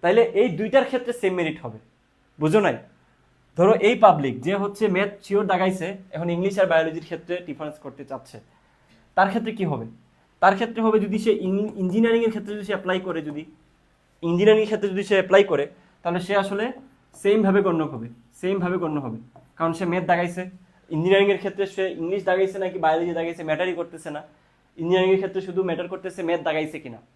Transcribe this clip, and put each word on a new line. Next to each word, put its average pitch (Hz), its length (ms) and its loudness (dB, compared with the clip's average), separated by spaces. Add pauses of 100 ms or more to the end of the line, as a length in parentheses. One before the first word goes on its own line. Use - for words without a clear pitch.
তাইলে 190 180 6 (200)
এই 247 60 4 (120)
দুইটার 254 300 2
ক্ষেত্রে 247 220 -4 (100)
সেম 190 180 2
মেরিট 160 240 -2
হবে, 110 160 -12 (600)
বুঝো 156 260 4
নাই? 127 80 0 (840)
ধরো 185 160 6 (140)
এই 240 160 4
পাবলিক 147 320 6 (100)
যে 180 80 0 (100)
হচ্ছে 202 200 -4 (120)
ম্যাথ 196 160 0 (140)
শিওর 202 260 0
দাগাইছে, 185 360 0 (280)
এখন 165 200 -4
ইংলিশ 190 260 -2
আর 185 100 4
বায়োলজির 160 380 0
ক্ষেত্রে 170 240 -8 (140)
ডিফারেন্স 151 280 -10 (100)
করতে 139 240 -16
চাচ্ছে, - 280 -14 (800)
তার 190 140 4
ক্ষেত্রে 226 280 -4
কি 190 120 0
হবে? 117 140 -6 (560)
তার 190 180 6
ক্ষেত্রে 226 260 -4
হবে 220 200 4
যদি 196 200 -4
সে 226 60 2 (160)
ইং-, 202 260 -2 (100)
ইঞ্জিনিয়ারিংয়ের 226 500 2
ক্ষেত্রে 202 220 -8
যদি 208 140 -10
সে 208 60 -2
অ্যাপ্লাই 185 320 -2
করে, 170 120 -4 (100)
যদি 147 140 -12 (880)
ইঞ্জিনিয়ারিংয়ের 214 420 4
ক্ষেত্রে 208 220 -2
যদি 196 160 -4
সে 208 100 4
অ্যাপ্লাই 190 320 6
করে, 143 140 0 (360)
তাহলে 175 260 -2
সে 196 60 -2 (100)
আসলে 202 220 -4 (560)
সেমভাবে 202 460 4
গণ্য 170 140 0 (120)
হবে, 117 140 -10 (320)
সেমভাবে 180 440 -2
গণ্য 156 220 -4
হবে, 110 140 -10 (380)
কারণ 165 200 -2
সে 185 140 -4
ম্যাথ 180 200 -2
দাগাইছে। 175 320 -2 (520)
ইঞ্জিনিয়ারিংয়ের 190 480 4
ক্ষেত্রে 196 200 -4 (100)
সে 196 100 -2 (180)
ইংলিশ 185 280 -4
দাগাইছে 190 340 0
নাকি 185 220 -4
বায়োলজি 165 340 0
দাগাইছে 170 300 -6
ম্যাটারই 170 300 -2
করতেছে 170 360 -10
না, 151 60 -10 (600)
ইঞ্জিনিয়ারিংয়ের 185 400 4
ক্ষেত্রে 190 260 -4
শুধু 180 200 -4
ম্যাটার 170 260 -4
করতেছে 185 340 -12
ম্যাথ 165 200 -2
দাগাইছে 156 360 -4
কিনা। 113 160 -14 (160)